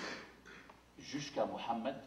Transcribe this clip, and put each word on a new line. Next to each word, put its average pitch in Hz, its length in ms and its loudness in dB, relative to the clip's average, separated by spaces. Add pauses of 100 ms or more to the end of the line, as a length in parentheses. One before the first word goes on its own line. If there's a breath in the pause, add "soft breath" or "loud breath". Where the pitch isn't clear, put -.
(1000 loud breath)
jusqu'à - 460 2
Mohammed, 113 500 2 (120)